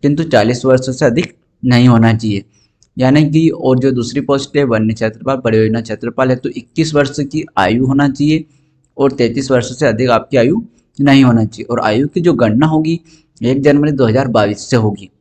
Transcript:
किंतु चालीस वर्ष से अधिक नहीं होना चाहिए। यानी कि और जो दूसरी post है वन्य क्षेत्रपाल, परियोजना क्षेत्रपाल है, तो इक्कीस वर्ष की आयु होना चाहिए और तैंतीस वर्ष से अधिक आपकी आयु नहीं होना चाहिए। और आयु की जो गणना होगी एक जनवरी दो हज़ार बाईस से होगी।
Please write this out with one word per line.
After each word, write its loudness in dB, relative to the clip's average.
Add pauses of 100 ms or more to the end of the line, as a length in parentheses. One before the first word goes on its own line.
किंतु 0
चालीस 0
वर्ष 0
से 0
अधिक -2 (280)
नहीं 4
होना 4
चाहिए। -4 (520)
यानी 2
कि 2
और 0
जो 0
दूसरी -4
post -4
है 2
वन्य 0
क्षेत्रपाल, -6
परियोजना 0
क्षेत्रपाल -4
है, 0
तो -8
इक्कीस -6
वर्ष 0
की -6 (140)
आयु -2
होना 2
चाहिए -2 (520)
और 0
तैंतीस -2
वर्ष -2
से 0
अधिक 0
आपकी -2
आयु 2 (380)
नहीं 4
होना 4
चाहिए। -10
और -2
आयु 0
की -4
जो 2
गणना 2
होगी 0 (400)
एक -2
जनवरी 2
दो 2
हज़ार 0
बाईस 0
से 2
होगी। -2 (100)